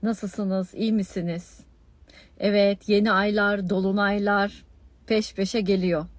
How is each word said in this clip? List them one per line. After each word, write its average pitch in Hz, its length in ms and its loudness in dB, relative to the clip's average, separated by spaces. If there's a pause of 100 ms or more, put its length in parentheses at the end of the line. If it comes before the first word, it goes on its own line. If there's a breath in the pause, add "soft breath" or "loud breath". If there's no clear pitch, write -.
Nasılsınız? 196 680 -4
İyi 220 200 -2
misiniz? 180 680 -4 (800 loud breath)
Evet, 202 500 2
yeni 208 220 4
aylar, 202 580 0
dolunaylar 202 960 0 (420)
peş 220 260 0
peşe 196 280 -2
geliyor. 180 440 0 (140)